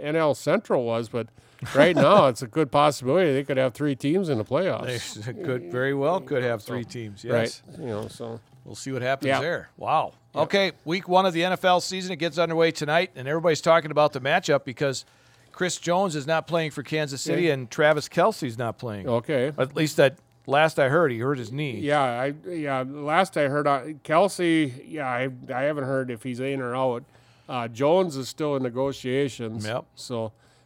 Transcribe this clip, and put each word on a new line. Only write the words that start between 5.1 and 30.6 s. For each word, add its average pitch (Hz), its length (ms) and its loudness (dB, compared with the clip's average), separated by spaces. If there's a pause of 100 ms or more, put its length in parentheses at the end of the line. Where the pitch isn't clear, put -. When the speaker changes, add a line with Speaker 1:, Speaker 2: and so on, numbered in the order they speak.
Speaker 2:
They 110 180 -10
<laughs> - 120 -12
could, 127 260 -6
very 127 240 0
well 151 260 0
could 131 220 -2
have 117 200 -2
Speaker 1:
So, 123 100 -12
Speaker 2:
three 123 120 -6
teams, 107 400 -12
Speaker 1:
right. 120 180 0
Speaker 2:
yes. - 200 -6 (160)
Speaker 1:
You 160 80 -10
know, 110 220 -6
so. 113 320 -14 (240)
Speaker 2:
We'll - 100 -18
see - 160 -12
what 127 120 -6
happens 135 260 -2
Speaker 1:
Yeah. 135 120 0
Speaker 2:
there. 156 360 -6
Wow. 127 380 -2 (200)
Speaker 1:
Yeah. 139 60 -2
Speaker 2:
Okay, 190 320 0 (120)
week 175 220 -6
one 180 180 4
of 185 100 2
the 165 100 0
N 185 80 0
F 175 120 -2
L 180 160 6
season, 185 320 -6
it 170 40 -6
gets 151 220 -4
underway 165 340 2
tonight, 160 420 0
and 131 140 -8
everybody's 165 320 0
talking 165 320 4
about 147 200 4
the 135 80 -6
matchup 147 440 2
because 135 400 -4 (480)
Chris 180 260 -4
Jones 175 380 0
is 135 100 -6
not 160 220 0
playing 160 240 0
for 139 100 -8
Kansas 147 400 -4
City 165 220 0
Speaker 1:
Yeah. 160 80 4
Speaker 2:
and 131 180 -6
Travis 151 380 4
Kelce's 151 500 0
not 117 180 -4
playing. 107 320 -8
Speaker 1:
Okay. 127 480 0
Speaker 2:
At 135 200 -2
least 156 220 -2
that 135 180 6 (320)
last 151 320 4
I 135 100 4
heard, 156 220 4
he 113 80 -6
hurt 135 180 -2
his 110 140 -8
knee. 139 260 -6
Speaker 1:
Yeah, 147 240 2
I, 131 320 -2 (120)
yeah, 143 400 -4
last 147 520 -2
I 147 100 2
heard, 147 200 0
uh, 139 120 4 (240)
Kelce, 160 800 2
yeah, 147 220 -6
I, 127 220 -2 (220)
I 123 100 -2
haven't 147 220 -2
heard 131 260 -2
if 113 140 -10
he's 123 160 -6
in 135 200 -4
or 123 160 -4
out. 131 280 -2 (440)
Uh, 123 200 -4
Jones 147 480 2
is 131 120 -8
still 151 280 -4
in 131 80 -2
negotiations. 127 1040 -4
Speaker 2:
Yep. 117 180 -6 (100)
Speaker 1:
So, 113 380 -8 (340)